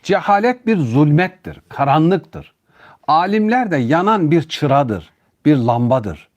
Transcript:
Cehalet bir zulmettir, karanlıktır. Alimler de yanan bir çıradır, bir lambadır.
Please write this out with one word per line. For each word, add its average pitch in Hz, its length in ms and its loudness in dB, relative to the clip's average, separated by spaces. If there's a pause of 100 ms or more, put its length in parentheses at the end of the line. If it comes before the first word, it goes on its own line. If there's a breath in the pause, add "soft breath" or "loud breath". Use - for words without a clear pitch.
Cehalet 202 640 0
bir 220 120 0
zulmettir, 151 880 0
karanlıktır. 156 840 -2 (540 soft breath)
Alimler 214 640 0
de 165 60 0
yanan 165 540 0
bir 160 120 2
çıradır, 131 680 -2 (340)
bir 151 120 4
lambadır. 117 800 -2